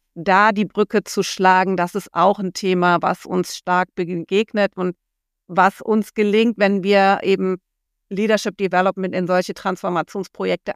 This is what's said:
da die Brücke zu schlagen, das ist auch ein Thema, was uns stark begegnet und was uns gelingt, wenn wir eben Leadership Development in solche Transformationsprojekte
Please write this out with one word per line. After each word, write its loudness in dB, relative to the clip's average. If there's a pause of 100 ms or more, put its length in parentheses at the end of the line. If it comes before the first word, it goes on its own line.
(140)
da 2
die -2
Brücke -2
zu -4
schlagen, 2
das -4
ist -8
auch 2
ein -6
Thema, 2
was -4
uns -4
stark -2
begegnet -2
und -4 (520)
was 2
uns -2
gelingt, 2
wenn 2
wir 4
eben 0 (520)
Leadership -2
Development -2
in -2
solche -2
Transformationsprojekte -6